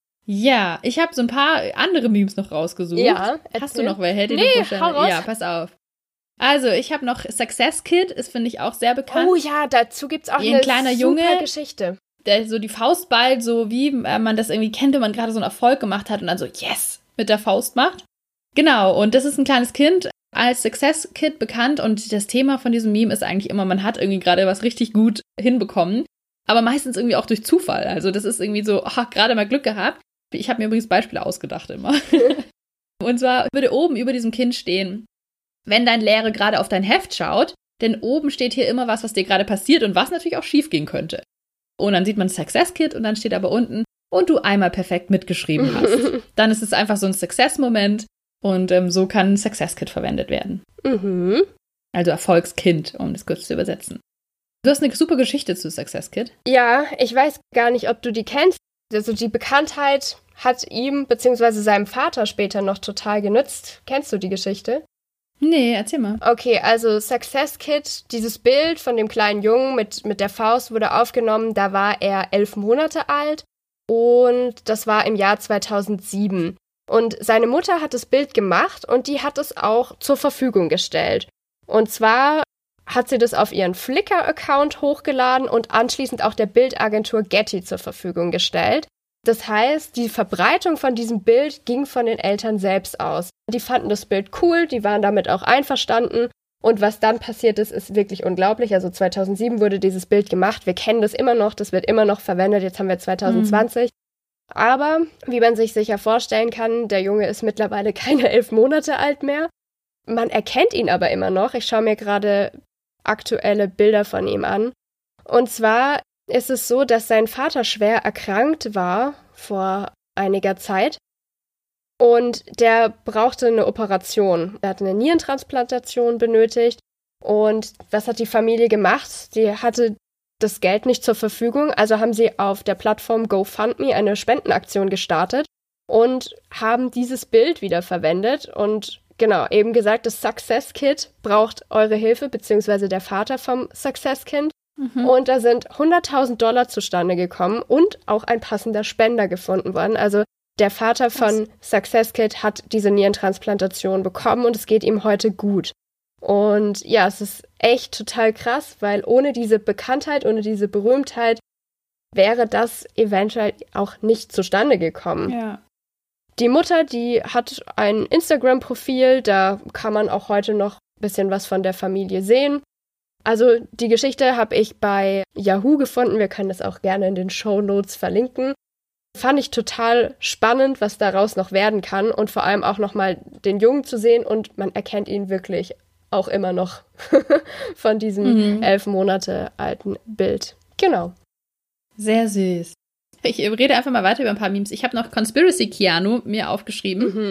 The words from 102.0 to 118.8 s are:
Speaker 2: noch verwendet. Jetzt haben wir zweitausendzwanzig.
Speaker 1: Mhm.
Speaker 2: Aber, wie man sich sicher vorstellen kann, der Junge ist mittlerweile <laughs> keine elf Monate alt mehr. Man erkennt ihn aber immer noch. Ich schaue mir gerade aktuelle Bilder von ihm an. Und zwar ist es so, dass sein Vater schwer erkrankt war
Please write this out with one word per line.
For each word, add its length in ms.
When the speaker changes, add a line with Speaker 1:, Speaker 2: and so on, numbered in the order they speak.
Speaker 2:
noch 140
verwendet. 420
Jetzt 160
haben 120
wir 100
zweitausendzwanzig. 840
Speaker 1:
Mhm. 680
Speaker 2:
Aber, 460
wie 140
man 160
sich 180
sicher 240
vorstellen 540
kann, 360
der 140
Junge 260
ist 140
mittlerweile 520
<laughs> 0
keine 360
elf 220
Monate 460
alt 260
mehr. 260
Man 220
erkennt 460
ihn 160
aber 180
immer 220
noch. 240
Ich 100
schaue 160
mir 140
gerade 560
aktuelle 640
Bilder 380
von 220
ihm 180
an. 260
Und 260
zwar 520
ist 220
es 180
so, 180
dass 220
sein 200
Vater 360
schwer 340
erkrankt 800
war 380